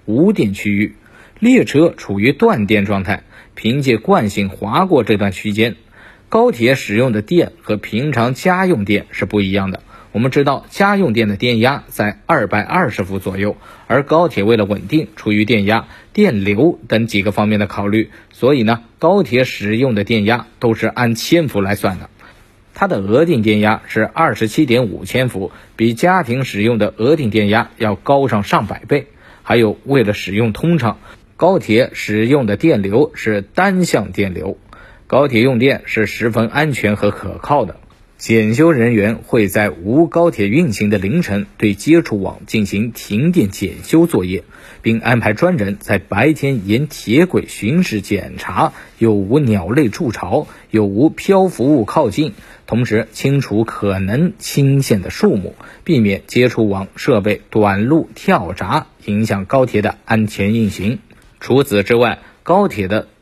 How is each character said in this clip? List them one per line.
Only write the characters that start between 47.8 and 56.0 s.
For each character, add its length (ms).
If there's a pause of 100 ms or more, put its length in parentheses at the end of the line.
视 180
检 380
查 340 (240)
有 160
无 240
鸟 320
类 180
筑 240
巢、 360 (240)
有 120
无 280
漂 340
浮 300
物 100
靠 240
近， 240 (320)
同 220
时 240
清 280
除 240
可 360
能 400
侵 420
陷 220
的 80
树 240
木， 180 (300)
避 160
免 260